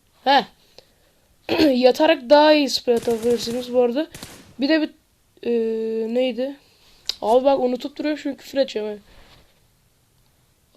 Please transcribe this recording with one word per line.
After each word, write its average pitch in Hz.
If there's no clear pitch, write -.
Heh. 262
<clears throat> 311
Yatarak 254
daha 302
iyi 285
sprey -
atabilirsiniz 233
bu 247
arada. 247
Bir 277
de 311
bir, 302
e, 226
neydi? 254
Abi 240
bak 277
unutup 254
duruyorum 294
çünkü 277
küfür -
edeceğim. 214